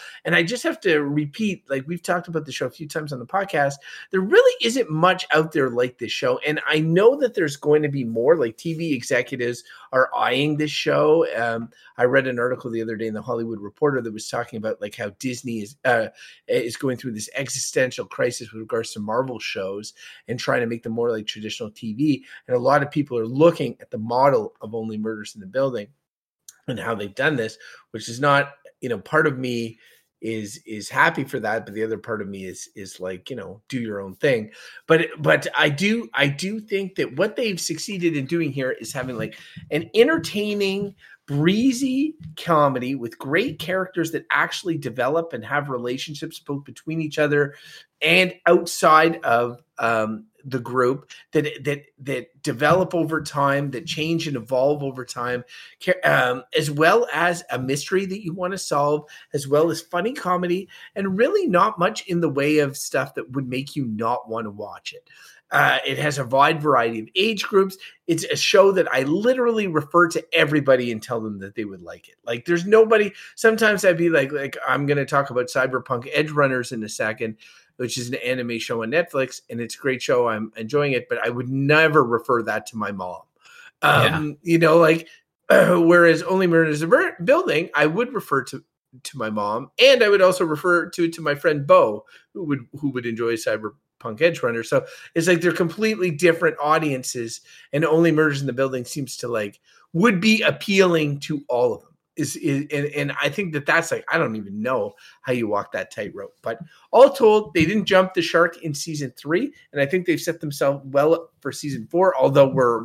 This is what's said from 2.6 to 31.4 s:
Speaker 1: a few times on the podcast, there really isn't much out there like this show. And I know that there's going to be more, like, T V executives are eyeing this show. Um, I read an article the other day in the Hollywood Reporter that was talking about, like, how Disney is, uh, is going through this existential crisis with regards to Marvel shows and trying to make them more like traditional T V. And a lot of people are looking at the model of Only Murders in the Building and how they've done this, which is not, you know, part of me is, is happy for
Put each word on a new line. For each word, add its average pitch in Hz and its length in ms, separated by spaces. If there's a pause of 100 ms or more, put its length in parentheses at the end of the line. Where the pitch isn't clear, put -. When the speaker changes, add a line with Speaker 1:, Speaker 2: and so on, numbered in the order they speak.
Speaker 1:
a 127 40
few 160 160
times 151 260
on 127 80
the 120 60
podcast, 156 480 (360)
there 190 100
really 453 400
isn't 233 300
much 175 420
out 156 200
there 135 180
like 123 280
this 110 140
show. 127 340
And 156 220
I 156 120
know 180 360
that 277 180
there's 151 220
going 151 260
to 147 60
be 139 160
more, 117 320
like, 117 220
T 165 160
V 160 180
executives 123 720 (280)
are 131 220
eyeing 127 440
this 151 120
show. 151 640
Um, 117 360 (260)
I 120 80
read 131 220
an 123 120
article 123 320
the 113 120
other 113 140
day 110 100
in 110 80
the 107 80
Hollywood 117 380
Reporter 127 420
that 113 100
was 107 160
talking 117 300
about, 107 240
like, 104 120
how 104 240
Disney 123 420
is, 104 160 (100)
uh, 117 220 (400)
is 117 280
going 127 220
through 127 140
this 107 220
existential 127 680
crisis 120 480
with 110 80
regards 113 320
to 110 80
Marvel 117 380
shows 101 560 (340)
and 120 100
trying 127 220
to 120 60
make 117 160
them 117 100
more 117 180
like 107 160
traditional 107 440
T 107 240
V. 139 300 (220)
And 127 100
a 120 40
lot 139 220
of 139 80
people 143 280
are 110 80
looking 139 540
at - 100
the 123 80
model 123 360 (260)
of 110 140
Only 110 240
Murders 107 360
in 110 60
the 95 60
Building 120 400 (800)
and 123 120
how 107 160
they've 101 200
done 147 220
this, 110 200 (360)
which 113 180
is 117 100
not, 139 300 (320)
you 127 80
know, 110 80
part 156 280
of 135 120
me 120 400 (420)
is, 110 460
is 107 240
happy 151 340
for 135 160